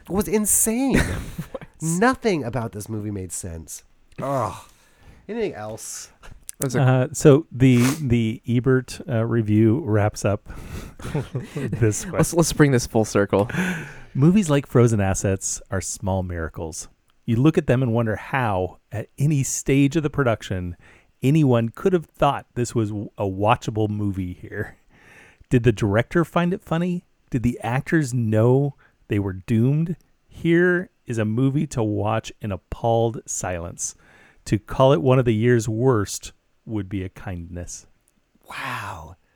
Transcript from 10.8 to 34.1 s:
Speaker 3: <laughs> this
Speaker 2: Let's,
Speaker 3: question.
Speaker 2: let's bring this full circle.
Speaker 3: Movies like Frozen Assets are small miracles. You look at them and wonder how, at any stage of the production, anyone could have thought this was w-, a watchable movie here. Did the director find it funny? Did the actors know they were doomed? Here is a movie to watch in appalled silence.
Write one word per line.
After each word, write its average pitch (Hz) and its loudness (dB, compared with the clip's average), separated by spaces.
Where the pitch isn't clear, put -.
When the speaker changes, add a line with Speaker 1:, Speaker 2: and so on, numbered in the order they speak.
Speaker 3:
<laughs> - -18
this 117 -4
Speaker 2:
Let's, 107 0
Speaker 3:
question. 165 -4
Speaker 2:
let's 165 2
bring 147 4
this 120 0
full 110 0
circle. 101 2
Speaker 3:
Movies 170 4
like 143 2
Frozen 117 4
Assets 95 -2
are 95 -4
small 95 -4
miracles. 82 -8
You 117 0
look 143 4
at 165 0
them 131 2
and 117 0
wonder 113 0
how, 101 -2
at 110 -10
any 143 2
stage 139 2
of 160 0
the 147 -2
production, 104 -2
anyone 127 4
could 185 -2
have 165 0
thought 135 -2
this 120 -4
was 110 0
w-, 104 -8
a 107 -2
watchable 107 0
movie 98 -4
here. - -10
Did 123 4
the 117 6
director 110 0
find 175 0
it 196 -6
funny? 175 -4
Did 123 -2
the 120 0
actors 131 0
know 123 2
they 107 0
were 98 -2
doomed? 131 0
Here 175 2
is 117 -4
a 110 0
movie 131 0
to 120 -2
watch 107 -2
in 104 -4
appalled 117 -2
silence. 90 -8